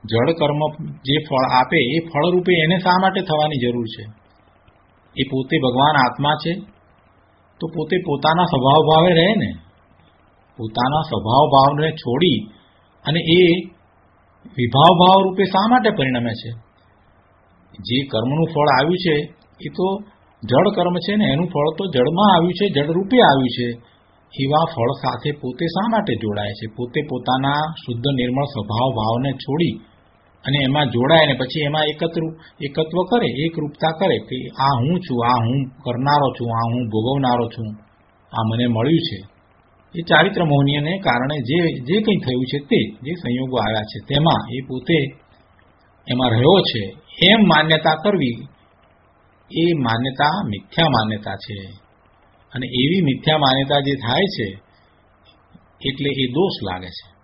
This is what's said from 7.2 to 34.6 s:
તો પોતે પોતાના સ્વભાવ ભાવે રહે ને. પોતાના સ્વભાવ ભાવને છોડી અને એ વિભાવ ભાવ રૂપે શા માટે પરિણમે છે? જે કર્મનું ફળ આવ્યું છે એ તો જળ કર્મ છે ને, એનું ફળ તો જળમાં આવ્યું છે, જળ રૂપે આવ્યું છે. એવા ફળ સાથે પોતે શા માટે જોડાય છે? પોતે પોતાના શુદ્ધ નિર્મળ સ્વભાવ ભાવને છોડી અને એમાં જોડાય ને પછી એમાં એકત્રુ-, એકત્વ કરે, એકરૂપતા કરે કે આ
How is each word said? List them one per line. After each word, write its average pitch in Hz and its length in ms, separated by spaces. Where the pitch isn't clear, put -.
તો - 60
પોતે 160 320
પોતાના 165 540
સ્વભાવ 139 300
ભાવે 160 320
રહે 165 200
ને. 135 160
પોતાના 123 500
સ્વભાવ 120 400
ભાવને 143 440
છોડી 139 460
અને 160 160
એ 185 80
વિભાવ 135 440
ભાવ 185 240
રૂપે 190 220
શા 190 240
માટે 226 220
પરિણમે 123 440
છે? - 160
જે 107 320
કર્મનું 135 400
ફળ 151 220
આવ્યું 151 360
છે 156 120
એ 147 80
તો 185 180
જળ 131 280
કર્મ 180 280
છે 175 180
ને, 208 160
એનું 170 160
ફળ 147 280
તો 196 60
જળમાં 160 380
આવ્યું 175 280
છે, 208 100
જળ 147 240
રૂપે 196 280
આવ્યું 139 360
છે. 120 120
એવા 147 320
ફળ 120 280
સાથે 127 400
પોતે 131 340
શા 185 220
માટે 214 260
જોડાય 104 400
છે? 110 200
પોતે 120 340
પોતાના 131 540
શુદ્ધ 120 360
નિર્મળ 127 320
સ્વભાવ 110 480
ભાવને 117 400
છોડી 147 420
અને 139 200
એમાં 139 220
જોડાય 131 400
ને 139 80
પછી 160 300
એમાં 151 200
એકત્રુ-, 160 520
એકત્વ 160 420
કરે, 196 260
એકરૂપતા 160 500
કરે 170 260
કે 123 180
આ 139 200